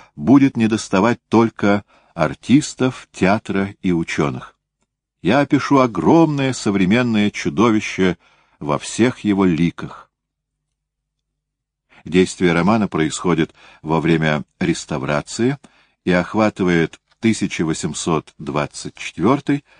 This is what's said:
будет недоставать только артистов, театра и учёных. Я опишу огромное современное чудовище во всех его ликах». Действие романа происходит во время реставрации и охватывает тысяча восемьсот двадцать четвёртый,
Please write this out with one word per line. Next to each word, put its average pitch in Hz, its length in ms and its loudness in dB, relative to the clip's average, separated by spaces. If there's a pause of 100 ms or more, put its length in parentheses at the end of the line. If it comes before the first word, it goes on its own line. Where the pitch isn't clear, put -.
(140)
будет 135 420 4
недоставать 110 600 0 (100)
только 104 560 2 (300)
артистов, 123 960 -2
театра 98 720 -2
и 95 80 0
учёных. 78 680 -4 (680)
Я 110 180 0
опишу 139 380 0
огромное 131 720 2
современное 104 800 0
чудовище 92 840 0 (440)
во 73 180 -2
всех - 460 -2
его 98 200 2
ликах». 82 640 -2 (2000)
Действие 87 480 0
романа 95 340 2
происходит 80 680 -2 (300)
во 78 180 -2
время 78 440 0 (160)
реставрации 76 960 -4 (460)
и 95 60 0
охватывает 90 880 0 (180)
тысяча 101 460 -2
восемьсот 80 720 -4
двадцать - 580 -8
четвёртый, 139 680 -2 (160)